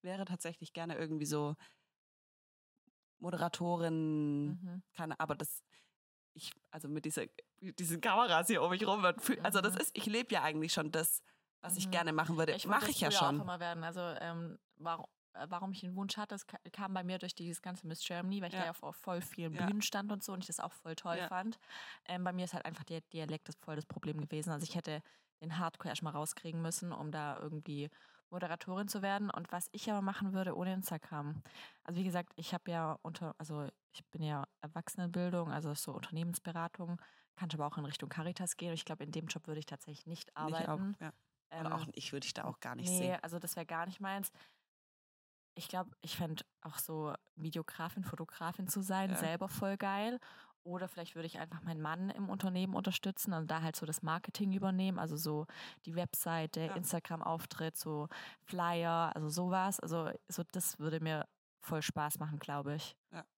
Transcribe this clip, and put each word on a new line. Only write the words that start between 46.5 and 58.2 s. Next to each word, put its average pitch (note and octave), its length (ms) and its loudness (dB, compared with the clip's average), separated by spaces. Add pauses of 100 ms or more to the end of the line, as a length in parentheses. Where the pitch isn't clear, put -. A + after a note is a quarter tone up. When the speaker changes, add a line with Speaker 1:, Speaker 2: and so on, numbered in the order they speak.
Speaker 2:
auch D3 180 -10
so D#3 360 -2 (220)
Videografin, E3 680 -4
Fotografin E3+ 640 -4
zu G3 140 0
sein, F#3+ 280 2
Speaker 1:
Ja. F#3 60 2
Speaker 2:
selber F3 320 2
voll G3 300 0
geil. G#3 420 2 (440)
Oder F3+ 240 -2
vielleicht E3+ 260 -8
würde E3 120 -4
ich - 120 -6
einfach D#3+ 240 -6
meinen E3 180 -2
Mann E3 300 0
im G3 180 -2
Unternehmen F#3+ 460 2
unterstützen F#3+ 580 0
und D#3+ 180 0
da D#3+ 120 2
halt D#3+ 140 2
so D#3+ 100 -4
das D#3 160 -2
Marketing F#3 500 0
übernehmen, F#3+ 460 4
also D#3+ 180 0
so D3+ 300 0 (400)
die E3 80 -6
Webseite, E3 720 0
Speaker 1:
Ja. D#3 80 -2
Speaker 2:
Instagram-Auftritt, E3 1040 0
so D3+ 300 0 (340)